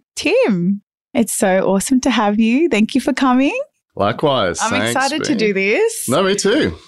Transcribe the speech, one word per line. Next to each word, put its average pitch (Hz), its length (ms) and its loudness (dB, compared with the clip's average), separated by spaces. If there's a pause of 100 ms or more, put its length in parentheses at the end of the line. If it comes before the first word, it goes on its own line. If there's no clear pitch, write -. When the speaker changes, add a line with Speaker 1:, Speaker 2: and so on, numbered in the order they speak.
(160)
Speaker 1:
Tim. 202 640 0 (320)
It's 233 200 0
so 190 400 2
awesome 247 280 0
to 277 100 0
have 214 300 0
you. 254 280 2
Thank 220 280 2
you 247 40 2
for 285 120 -2
coming. 269 440 0 (380)
Speaker 2:
Likewise. 107 680 0
Speaker 1:
I'm 220 100 -2
Speaker 2:
Thanks, - 260 -2
Speaker 1:
excited 277 260 -2
to 302 120 -2
Speaker 2:
Bea. 214 40 -2
Speaker 1:
do 214 140 0
this. 240 560 -2
Speaker 2:
No, 135 160 2
me 190 100 0
too. 196 420 0 (120)